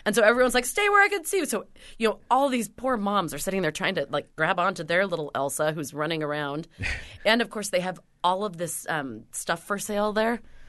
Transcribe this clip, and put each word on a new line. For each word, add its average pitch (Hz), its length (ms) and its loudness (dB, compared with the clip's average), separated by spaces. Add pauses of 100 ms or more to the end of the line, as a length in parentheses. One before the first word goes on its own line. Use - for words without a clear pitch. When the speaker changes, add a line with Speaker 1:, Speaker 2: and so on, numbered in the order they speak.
Speaker 1:
And 220 100 2
so 233 80 4
everyone's 240 320 6
like, 247 120 2
"Stay 403 240 0
where 403 120 8
I 403 60 6
can 403 160 -4
see 392 140 -2
you." 311 80 0
So, - 200 -4 (320)
you 226 100 2
know, 208 120 -2 (100)
all 269 180 6
these 247 200 0
poor 254 280 -2
moms 202 380 0
are 143 40 -6
sitting 190 240 -2
there 156 100 0
trying 185 240 -2
to, 143 140 0
like, 143 260 -4
grab 175 240 2
onto 180 240 0
their 175 220 2
little 156 280 -4
Elsa 147 380 0
who's 151 220 -6
running 151 280 -2
around. 147 460 -4 (100)
Speaker 2:
<laughs> - 480 -8
Speaker 1:
And, 233 160 4
of 233 80 -6
course, 208 200 -8
they 180 100 0
have 185 180 -4 (240)
all 190 220 2
of 175 120 -4
this, 165 320 -6
um, 131 440 -6
stuff - 320 -4
for 202 140 -4
sale 208 340 -2
there. 220 280 0 (280)